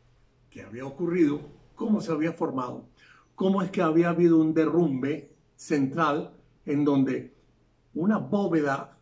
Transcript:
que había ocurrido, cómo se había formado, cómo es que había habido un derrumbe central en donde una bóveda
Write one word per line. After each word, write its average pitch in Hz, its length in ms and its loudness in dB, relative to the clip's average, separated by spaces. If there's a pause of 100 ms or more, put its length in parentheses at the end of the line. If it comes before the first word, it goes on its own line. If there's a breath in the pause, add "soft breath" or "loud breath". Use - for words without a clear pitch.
(500)
que - 120 -20
había 117 240 -14
ocurrido, 156 540 0 (340)
cómo 208 260 0
se 165 120 -6
había 160 200 -2
formado, 131 560 -6 (460 soft breath)
cómo 190 280 0
es 175 80 -4
que 190 120 -2
había 170 280 2
habido 170 280 4
un 156 160 2
derrumbe 151 800 0 (200)
central 147 800 -2 (320)
en 143 200 0
donde 135 500 0 (600)
una 185 240 0
bóveda 151 840 -2